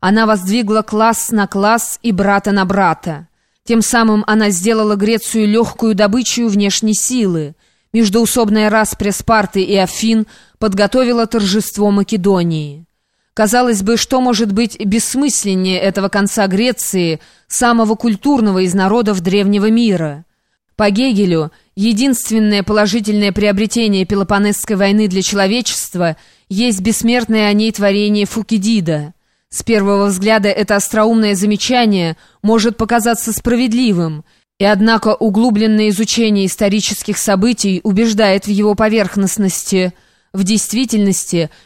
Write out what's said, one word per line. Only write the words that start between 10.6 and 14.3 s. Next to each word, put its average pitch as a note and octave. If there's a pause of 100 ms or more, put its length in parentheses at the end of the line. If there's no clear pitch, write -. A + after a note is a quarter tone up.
торжество G#3
Македонии. E3+ (480)
Казалось A3+
бы, A3+
что B3+
может A#3